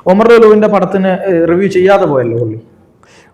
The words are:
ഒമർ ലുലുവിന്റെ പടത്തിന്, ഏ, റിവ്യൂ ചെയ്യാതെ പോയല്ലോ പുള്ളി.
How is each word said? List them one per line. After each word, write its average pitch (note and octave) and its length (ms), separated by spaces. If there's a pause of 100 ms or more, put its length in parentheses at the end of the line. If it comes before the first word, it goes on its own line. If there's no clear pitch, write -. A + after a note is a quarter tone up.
ഒമർ G#3 220
ലുലുവിന്റെ G#3+ 400
പടത്തിന്, F#3+ 400
ഏ, F3+ 360
റിവ്യൂ F3 240
ചെയ്യാതെ F#3 380
പോയല്ലോ A#2+ 320
പുള്ളി. A2 220 (720)